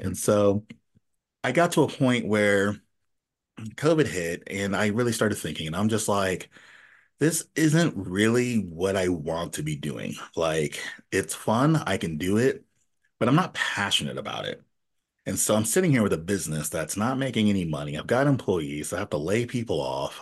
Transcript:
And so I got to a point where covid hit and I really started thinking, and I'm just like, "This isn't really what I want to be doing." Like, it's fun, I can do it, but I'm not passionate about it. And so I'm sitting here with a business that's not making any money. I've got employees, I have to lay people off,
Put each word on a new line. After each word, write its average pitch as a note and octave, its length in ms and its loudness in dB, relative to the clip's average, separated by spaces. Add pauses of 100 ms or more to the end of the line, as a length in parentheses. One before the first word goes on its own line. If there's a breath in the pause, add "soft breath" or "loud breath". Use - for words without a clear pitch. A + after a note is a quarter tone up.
And F#2+ 160 -6
so G#2 480 4 (760)
I B2+ 80 -2
got E3 220 2
to D#3 100 4
a B2 60 2
point B2 380 0
where G#2 540 2 (920)
covid D#3 320 4
hit F2 400 -4
and G2 280 -4
I G#2 120 2
really A#2 260 0
started G#2+ 240 0
thinking, D#2+ 300 -8
and D#2+ 80 -6
I'm G#2+ 140 2
just G#2+ 180 -2
like, G2 420 0 (720 loud breath)
"This E3 260 0 (100)
isn't D#3 420 4
really A2 640 2
what F#2 380 -2
I F2+ 120 2
want E2 440 -4
to D2+ 100 -6
be D2+ 120 -4
doing." B1+ 400 -8 (200)
Like, D#2+ 440 -2 (320 loud breath)
it's - 240 -2
fun, C#3 420 2
I F#2+ 200 -2
can E2 200 -4
do F#2 200 0
it, B2+ 280 0 (540)
but A2 100 2
I'm C#3+ 60 4
not F3 200 0
passionate D2 640 -2
about - 280 -8
it. - 180 -10 (640)
And G2 140 -4
so - 160 2
I'm G#2+ 100 2
sitting F#3 260 2
here A#2+ 120 6
with F#2+ 100 4
a E2+ 40 0
business D#2+ 520 -4
that's D#2+ 280 -4
not B2+ 220 0
making A2+ 300 2
any F#2+ 160 2
money. D2 320 -6
I've - 100 -10
got C3+ 200 4
employees, D#2+ 640 0
I F2 60 -4
have G#2 120 -6
to D#2 60 -2
lay G2+ 280 0
people A2+ 360 -2
off, C2 400 -6